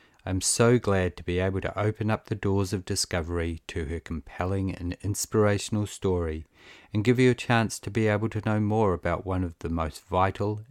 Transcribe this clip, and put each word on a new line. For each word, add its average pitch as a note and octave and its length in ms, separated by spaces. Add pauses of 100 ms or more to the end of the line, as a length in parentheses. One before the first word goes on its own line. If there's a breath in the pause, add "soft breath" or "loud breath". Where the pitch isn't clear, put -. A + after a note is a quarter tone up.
(240 soft breath)
I'm F#2+ 160
so A#2+ 380
glad F#2+ 380
to - 80
be F2 160
able F#2+ 220
to - 160
open G#2+ 300
up G#2+ 180
the G#2+ 100
doors G2 360
of F#2+ 120
discovery E2+ 840
to E2 200
her E2 120
compelling F#2+ 760
and F2 300
inspirational G#2 840
story E2 580 (480 loud breath)
and G#2+ 80
give A#2+ 160
you B2+ 140
a - 20
chance A2+ 460
to - 100
be A2 160
able G#2+ 220
to G#2 180
know G#2+ 140
more G#2+ 340
about E2+ 320
one F#2 160
of E2+ 160
the E2 100
most E2 380
vital G2 540 (100)